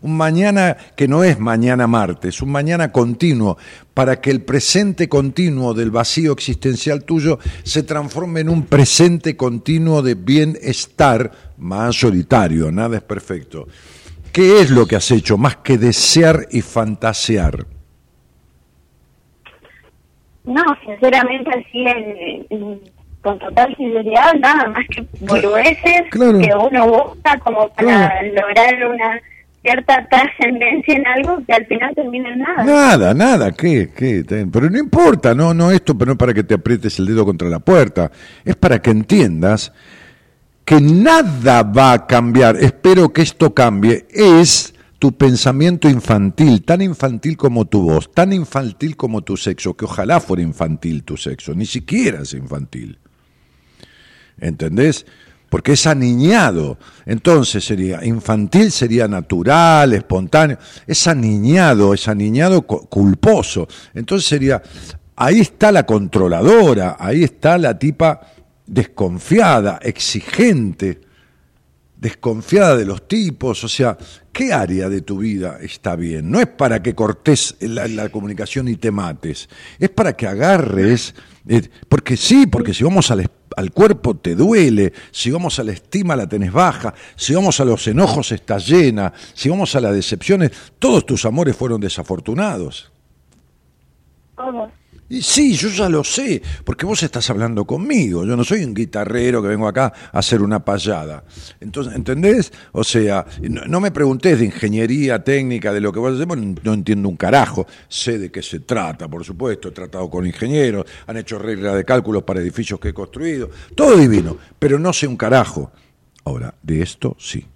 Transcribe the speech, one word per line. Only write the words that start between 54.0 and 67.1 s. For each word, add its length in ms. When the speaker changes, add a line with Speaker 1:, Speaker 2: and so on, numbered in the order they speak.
Speaker 1:
¿Entendés? 640
Porque 240
es 120
aniñado. 920
Entonces 580
sería, 400
infantil 680
sería 360
natural, 840
espontáneo. 640
Es 200
aniñado, 840
es 140
aniñado 560
cu-, 240
culposo. 800
Entonces 340
sería, 340
ahí 260
está 300
la 140
controladora, 1120
ahí 240